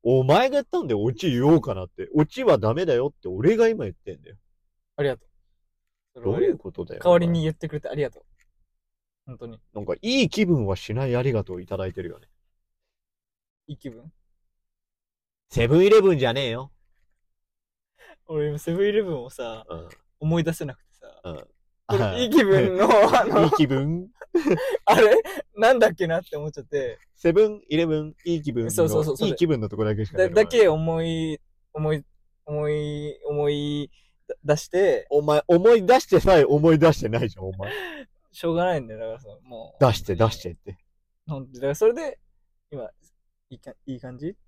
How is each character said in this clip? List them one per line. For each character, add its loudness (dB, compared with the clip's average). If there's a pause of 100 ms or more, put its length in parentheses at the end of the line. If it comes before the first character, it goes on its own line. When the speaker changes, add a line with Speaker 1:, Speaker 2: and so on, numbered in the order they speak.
Speaker 1:
お 2
前 4
が -4
言 2
っ -8
た -4
ん -8
だ -4
よ、 -2
オ -2
チ -4
言 0
お 6
う 4
か -6
な -10
っ -20
て。 -12
オ 2
チ -10
は 4
ダ 0
メ -2
だ 0
よ 0
っ -10
て -14
俺 0
が 4
今 -4
言 -10
っ -18
て -18
ん -20
だ -20
よ。 -20 (600)
Speaker 2:
あ -6
り 0
が -6
と -20
う。 -20 (840)
そ -20
れ -4
は -2
あ -2
り 2
が 2
と -
う。 -
Speaker 1:
ど -
う -
い 0
う -4
こ -14
と -10
だ -16
よ、 -16
Speaker 2:
代 4
わ 6
り 2
に -2
言 -2
っ -10
て -10
く -10
れ -8
て -14
あ -10
り -4
が -6
と -20
う。 -20 (1040)
本 -18
当 -16
に。 -18 (140)
Speaker 1:
な -12
ん -10
か、 -4
い 2
い -4
気 0
分 0
は -2
し -10
な -4
い -2
あ 0
り 0
が -2
と -12
う -12
い -16
た -8
だ -6
い -10
て -10
る -10
よ -18
ね。 -20 (1400)
Speaker 2:
い -16
い -16
気 -16
分？ -20 (1400)
Speaker 1:
セ -2
ブ 4
ン 6
イ 4
レ 8
ブ 4
ン 0
じ 2
ゃ 0
ね -4
え -6
よ。 -12 (1600)
Speaker 2:
俺 -4
今 -8
セ -6
ブ 0
ン 2
イ -2
レ 0
ブ -6
ン -8
を -16
さ、 -12
Speaker 1:
う -12
ん。 -16 (300)
Speaker 2:
思 -2
い -2
出 -4
せ -10
な -12
く -20
て -20
さ。 -20
Speaker 1:
う -14
ん。 -16 (400)
Speaker 2:
こ -2
れ -2
い -2
い -6
気 6
分 2
の、 4
Speaker 1:
<laughs> 6
Speaker 2:
あ 2
の、 2
Speaker 1:
い 2
い 2
気 4
分？ -4 (240)
Speaker 2:
<laughs> -2
あ 4
れ？ 6 (320)
な 4
ん 2
だ 6
っ -4
け -4
な -2
っ -10
て -14
思 -8
っ -10
ち -16
ゃ -16
っ -18
て。 -6 (160)
Speaker 1:
セ 0
ブ 4
ン -8
イ -2
レ 2
ブ -2
ン、 -14 (100)
い -2
い -6
気 -6
分 -4
の -6
Speaker 2:
そ 0
う 2
そ 0
う -2
そ -4
う、 -6
そ -4
れ。 0
Speaker 1:
い -2
い -4
気 0
分 0
の -6
と -12
こ -2
だ -2
け -4
し -14
か -8
出 2
て -2
こ -4
な 6
い。 4
Speaker 2:
だ-、 -12
だ -
け 6
思 -2
い、 -6 (340)
思 -4
い、 -6 (400)
思 -6
い、 -8
思 -2
い -6 (520)
出 0
し -12
て。 0
Speaker 1:
お 2
前、 2
思 6
い 0
出 6
し -6
て 4
さ 4
え 6
思 4
い 4
出 6
し -4
て -6
な -2
い -4
じ -16
ゃ -14
ん、 -12
お -8
前。 -12 (600)
Speaker 2:
し -18
ょ -2
う -2
が 0
な 0
い -4
ん -16
だ -14
よ、 -16
だ -10
か -8
ら -14
さ、 -20 (160)
も -20
う。 4
Speaker 1:
出 4
し -6
て、 -4
出 2
し -14
て -12
っ -16
て。 -18 (500)
Speaker 2:
ほ -10
ん -16
と、 -20
だ -14
か -4
ら -2
そ 2
れ 4
で、 -10 (520)
今、 -14 (600)
い -20
い -20
か-、 -20 (140)
い -10
い -16
感 -18
じ？ -12 (120)